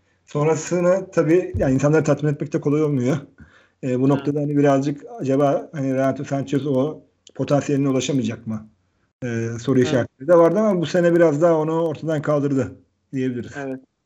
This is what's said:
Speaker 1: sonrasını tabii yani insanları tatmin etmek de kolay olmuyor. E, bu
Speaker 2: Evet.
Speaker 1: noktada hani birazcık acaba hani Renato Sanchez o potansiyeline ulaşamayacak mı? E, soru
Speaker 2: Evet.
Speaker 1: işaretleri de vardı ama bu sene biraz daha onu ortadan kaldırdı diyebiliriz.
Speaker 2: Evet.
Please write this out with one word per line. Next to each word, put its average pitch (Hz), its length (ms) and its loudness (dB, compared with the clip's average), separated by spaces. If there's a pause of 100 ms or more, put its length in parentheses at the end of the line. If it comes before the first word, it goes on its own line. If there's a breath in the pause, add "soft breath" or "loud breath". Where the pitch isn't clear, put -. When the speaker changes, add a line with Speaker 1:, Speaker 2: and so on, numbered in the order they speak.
(260)
Speaker 1:
sonrasını 170 880 0
tabii 165 460 2
yani 135 160 0
insanları 151 300 2
tatmin 151 300 0
etmek 151 200 -8
de 156 80 -2
kolay 151 220 0
olmuyor. 135 340 0 (680 soft breath)
E, 139 40 -6
bu - 20 -4
Speaker 2:
Evet. 127 180 0
Speaker 1:
noktada 143 320 0
hani 147 180 -2
birazcık 143 440 2 (180)
acaba 139 520 0
hani 135 220 -4
Renato 135 300 -2
Sanchez 139 440 -4
o 143 340 -2 (340)
potansiyeline 139 540 0
ulaşamayacak 127 580 -2
mı? 107 200 -8 (560)
E, 123 40 -8 (340)
soru 131 180 2
Speaker 2:
Evet. 123 80 4
Speaker 1:
işaretleri 131 400 -2
de 175 100 8
vardı 170 220 4
ama 208 220 2
bu 156 40 -2
sene 175 300 2
biraz 160 260 4
daha 170 160 4
onu 160 300 0
ortadan 151 340 -4
kaldırdı 139 500 -2 (420)
diyebiliriz. 127 380 -6 (140)
Speaker 2:
Evet. 131 140 -8 (260)